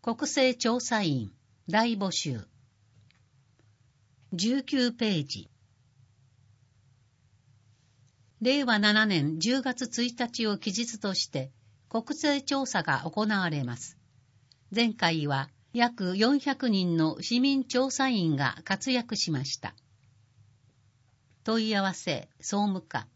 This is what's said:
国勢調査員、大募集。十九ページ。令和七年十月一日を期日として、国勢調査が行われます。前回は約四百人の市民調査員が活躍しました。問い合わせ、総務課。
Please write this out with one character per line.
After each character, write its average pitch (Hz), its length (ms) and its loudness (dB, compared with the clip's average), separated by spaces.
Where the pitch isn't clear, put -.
国 233 240 -4
勢 254 300 2
調 240 240 0
査 233 220 -2
員、 135 320 -2
大 220 300 2
募 190 140 -2
集。 120 360 -6
十 226 320 0
九 247 300 2
ペ 233 160 0
ー 156 160 2
ジ。 - 240 -12
令 269 240 4
和 226 160 4
七 214 260 6
年 160 340 2
十 247 220 2
月 254 240 -4
一 240 140 -4
日 233 300 -2
を 202 100 0
期 208 140 -4
日 226 280 -6
と 196 140 -4
し - 140 -2
て、 135 240 -6
国 233 280 -4
勢 285 240 2
調 277 240 0
査 202 180 -2
が 135 160 0
行 165 240 -4
わ 196 260 0
れ 143 160 -2
ま 120 100 -6
す。 - 220 -16
前 226 200 2
回 165 340 0
は 139 220 -2
約 233 440 0
四 254 220 4
百 269 300 -2
人 180 260 2
の 160 260 2
市 240 200 0
民 269 240 2
調 254 240 2
査 269 180 0
員 170 300 2
が 135 260 0
活 196 280 -2
躍 240 260 0
し - 120 -2
ま 135 140 -2
し - 140 -8
た。 - 180 -12
問 220 260 0
い 214 60 0
合 196 80 2
わ 190 100 -2
せ、 - 360 -6
総 202 280 -2
務 190 140 -2
課。 - 340 -8